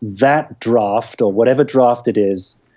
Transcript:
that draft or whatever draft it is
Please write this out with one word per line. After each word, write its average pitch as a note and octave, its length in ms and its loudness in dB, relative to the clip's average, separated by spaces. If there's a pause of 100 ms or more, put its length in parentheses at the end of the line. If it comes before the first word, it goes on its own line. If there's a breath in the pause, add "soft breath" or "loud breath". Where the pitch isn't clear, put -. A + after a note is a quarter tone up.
that A#2+ 600 -2
draft A2+ 600 -2
or G2+ 100 2
whatever B2+ 320 2
draft B2 440 0
it A2 80 -2
is G2 400 -2 (200)